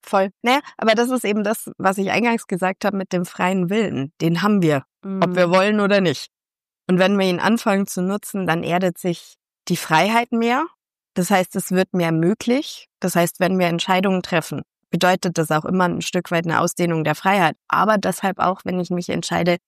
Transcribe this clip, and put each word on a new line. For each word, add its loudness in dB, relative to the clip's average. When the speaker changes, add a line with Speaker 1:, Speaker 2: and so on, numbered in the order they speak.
Speaker 1:
Voll. 0
Naja, 2
aber 2
das 0
ist -2
eben 0
das, -4
was 0
ich -2
eingangs 0
gesagt -2
habe 0
mit -4
dem 0
freien -2
Willen. -2
Den 0
haben 4
wir, 2
ob -2
Speaker 2:
Mhm. -2
Speaker 1:
wir 2
wollen 2
oder 4
nicht. -2
Und 2
wenn 4
wir 2
ihn 0
anfangen 0
zu -6
nutzen, -4
dann -2
erdet 0
sich -6
die 0
Freiheit 2
mehr. 0
Das 0
heißt, 2
es -4
wird 0
mehr 2
möglich. 0
Das -4
heißt, 0
wenn 2
wir 2
Entscheidungen 0
treffen, -4
bedeutet 0
das -2
auch 0
immer 2
ein -2
Stück -4
weit 0
eine 2
Ausdehnung 0
der 0
Freiheit. 2
Aber 2
deshalb -2
auch, 0
wenn -4
ich -6
mich -4
entscheide 0